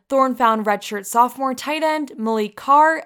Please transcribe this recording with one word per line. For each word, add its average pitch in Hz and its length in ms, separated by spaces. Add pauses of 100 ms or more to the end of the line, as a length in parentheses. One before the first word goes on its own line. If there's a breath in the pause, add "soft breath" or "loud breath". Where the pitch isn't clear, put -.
Thorne 262 280
found 220 300
redshirt 208 400
sophomore 254 480
tight 302 300
end 311 340
Malik 220 380
Carr 311 500